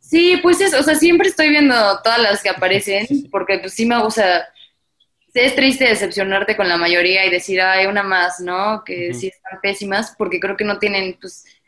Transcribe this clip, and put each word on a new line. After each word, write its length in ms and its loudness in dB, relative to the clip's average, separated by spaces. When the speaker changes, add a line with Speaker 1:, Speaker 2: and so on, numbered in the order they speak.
Speaker 1:
Sí, 420 2
pues 180 2
es, 140 2
o 80 2
sea, 120 2
siempre 340 4
estoy 220 2
viendo 240 2
todas 180 2
las 220 0
que 60 -2
aparecen, 580 -2
Speaker 2:
<laughs> 20 -14
Sí, 140 -2
sí. 60 -18
Speaker 1:
porque 300 -2
pues 160 -12
sí 120 -2
me, 100 2
o 140 0
sea, 360 0
es 200 2
triste 300 2
decepcionarte 720 0
con 120 0
la 80 2
mayoría 480 2
y 60 0
decir, 300 -2
"Ay, 260 2
una 160 0
más", 380 0
¿no? 440 -4
Que 260 -8
Speaker 2:
Ujú. 100 -10
Speaker 1:
sí 80 -8
están 340 -16
pésimas, 560 -4
porque 220 -4
creo 160 -4
que 80 -4
no 140 -2
tienen, 420 -4
pues, 240 -18